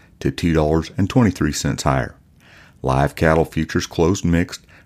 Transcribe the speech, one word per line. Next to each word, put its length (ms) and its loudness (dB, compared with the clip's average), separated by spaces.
to 100 -2
two 220 -2
dollars 440 0
and 120 0
twenty-three 420 2
cents 320 -4
higher. 320 -2
Live 360 0
cattle 260 4
futures 440 -4
closed 360 0
mixed, 420 0